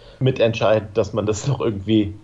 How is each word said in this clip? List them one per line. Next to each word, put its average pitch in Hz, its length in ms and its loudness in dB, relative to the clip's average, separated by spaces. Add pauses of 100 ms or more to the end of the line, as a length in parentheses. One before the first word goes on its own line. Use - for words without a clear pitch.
(180)
mitentscheidend, 113 800 2
dass 98 140 -2
man 104 120 -2
das 104 220 -2
noch 139 140 -2
irgendwie 101 640 0